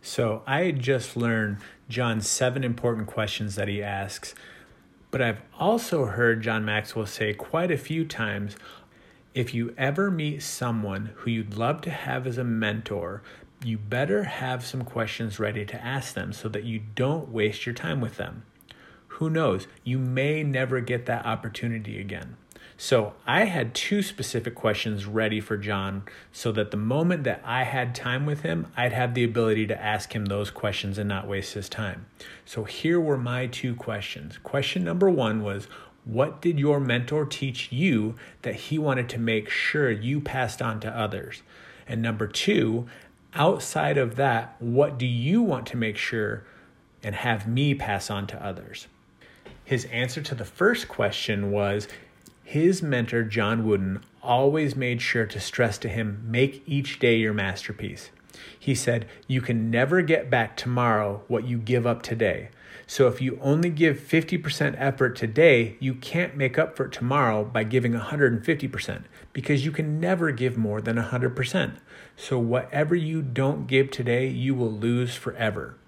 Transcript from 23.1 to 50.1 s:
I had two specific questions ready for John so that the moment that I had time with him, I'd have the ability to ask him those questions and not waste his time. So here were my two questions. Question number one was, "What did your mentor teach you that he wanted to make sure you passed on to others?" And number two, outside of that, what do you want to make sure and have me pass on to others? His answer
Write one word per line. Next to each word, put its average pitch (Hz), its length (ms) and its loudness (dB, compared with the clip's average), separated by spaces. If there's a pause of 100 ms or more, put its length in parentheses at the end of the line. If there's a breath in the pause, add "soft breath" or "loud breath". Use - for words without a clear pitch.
I 165 180 4
had 143 300 -2
two - 260 0
specific - 540 -4
questions 104 500 -2
ready 107 340 2
for 104 180 -4
John 98 460 -4 (280 loud breath)
so - 220 -4
that 104 180 0
the 117 60 -2
moment 147 460 2
that 120 220 -2
I 123 180 0
had 123 300 -2
time 127 320 -2
with 147 160 -2
him, 165 240 -2 (100)
I'd 123 180 0
have 123 200 0
the 120 100 2
ability 110 440 2
to 107 140 -2
ask 104 320 -4
him 107 120 -2
those 101 240 -2
questions 98 480 -4
and 101 100 -2
not 98 200 -4
waste 98 260 -4
his 101 160 -8
time. 92 380 -8 (380 loud breath)
So - 180 -6
here 165 360 0
were 151 180 2
my 123 280 -2
two 120 300 -4
questions. 104 640 -8
Question - 440 -2
number 175 260 4
one 113 340 2
was, 98 240 -6 (360 loud breath)
"What 131 380 0
did 165 180 2
your 143 200 4
mentor 127 460 0
teach - 460 -6
you 120 440 2 (260 loud breath)
that 113 140 -4
he 156 240 -2
wanted 131 300 2
to 123 100 -4
make 113 300 0
sure 143 420 2
you 117 280 0
passed 127 420 -2
on 110 180 -2
to 110 180 -6
others?" 104 460 -4 (440 loud breath)
And 113 140 -2
number 110 260 0
two, 120 600 2 (480 loud breath)
outside 147 640 2
of 117 160 2
that, 120 440 2
what 131 380 4
do 127 80 -2
you 127 380 2
want 131 240 0
to 127 100 -6
make 110 200 -2
sure 107 460 -2 (600 loud breath)
and 104 100 -4
have 107 340 -2
me 139 280 4
pass 101 340 -4
on 98 180 -4
to - 160 -10
others? - 440 -10 (760 loud breath)
His 123 220 -2
answer 123 380 -4